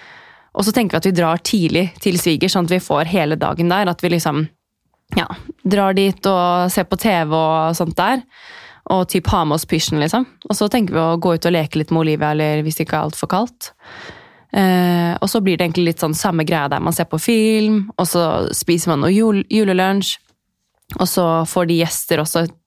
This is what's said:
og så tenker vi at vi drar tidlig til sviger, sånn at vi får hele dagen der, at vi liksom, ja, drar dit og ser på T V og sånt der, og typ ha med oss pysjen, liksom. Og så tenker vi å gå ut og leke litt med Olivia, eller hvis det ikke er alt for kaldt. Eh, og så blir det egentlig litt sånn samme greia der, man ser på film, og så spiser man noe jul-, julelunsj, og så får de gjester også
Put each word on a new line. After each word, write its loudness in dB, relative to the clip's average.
og 2
så 0
tenker 0
vi -2
at 2
vi 0
drar 2
tidlig 2
til 0
sviger, 0
sånn 2
at -2
vi 2
får -2
hele 0
dagen 0
der, 0
at -8
vi 0
liksom, -2
ja, 0
drar 2
dit 0
og 0
ser 0
på -2
T 0
V 0
og 0
sånt -4
der, 0
og 0
typ -2
ha 2
med 0
oss -10
pysjen, -2
liksom. 0
Og -2
så 0
tenker 0
vi 2
å 0
gå 2
ut -2
og 2
leke -2
litt -4
med 2
Olivia, 0
eller 0
hvis -4
det -4
ikke -2
er -2
alt -10
for -6
kaldt. -4
Eh, 2
og 0
så 0
blir 2
det 0
egentlig 2
litt -6
sånn 0
samme 0
greia 0
der, -2
man -2
ser 0
på -2
film, 2
og 0
så 2
spiser 0
man 0
noe 4
jul-, 2
julelunsj, 2
og 0
så 0
får -2
de 2
gjester -2
også -2